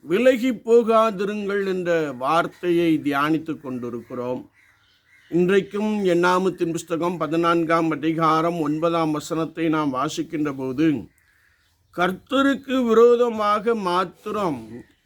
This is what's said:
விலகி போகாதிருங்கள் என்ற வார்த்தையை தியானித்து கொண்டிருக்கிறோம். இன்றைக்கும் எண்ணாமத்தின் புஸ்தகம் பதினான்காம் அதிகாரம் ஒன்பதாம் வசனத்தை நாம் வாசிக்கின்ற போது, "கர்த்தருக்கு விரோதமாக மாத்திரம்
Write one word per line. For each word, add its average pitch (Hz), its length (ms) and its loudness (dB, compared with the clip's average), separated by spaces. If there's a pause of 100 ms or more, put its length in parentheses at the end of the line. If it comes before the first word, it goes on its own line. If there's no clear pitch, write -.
விலகி 247 520 2
போகாதிருங்கள் 214 1120 2
என்ற 170 460 0
வார்த்தையை 165 920 0
தியானித்து 147 560 -2
கொண்டிருக்கிறோம். 123 880 -8 (800)
இன்றைக்கும் 202 760 0
எண்ணாமத்தின் 180 680 2
புஸ்தகம் 170 440 -4
பதினான்காம் 165 760 0
அதிகாரம் 160 680 0
ஒன்பதாம் 160 500 0
வசனத்தை 160 580 -4
நாம் 151 260 0
வாசிக்கின்ற 147 640 -4
போது, 131 360 -2 (1040)
"கர்த்தருக்கு 262 920 0
விரோதமாக 226 880 4
மாத்திரம் 180 920 -4 (380)